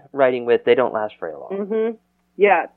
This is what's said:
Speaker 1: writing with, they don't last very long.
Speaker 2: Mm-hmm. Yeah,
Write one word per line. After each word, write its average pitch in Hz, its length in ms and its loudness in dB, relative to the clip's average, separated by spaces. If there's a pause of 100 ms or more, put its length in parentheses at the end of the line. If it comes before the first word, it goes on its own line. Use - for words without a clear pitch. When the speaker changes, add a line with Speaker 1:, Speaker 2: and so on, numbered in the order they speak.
(120)
Speaker 1:
writing 127 340 0
with, 117 180 2
they 120 120 4
don't 123 180 0
last 107 260 -6
very 82 140 -10
long. 71 180 -14
Speaker 2:
Mm-hmm. 220 460 -4 (400)
Yeah, 180 400 2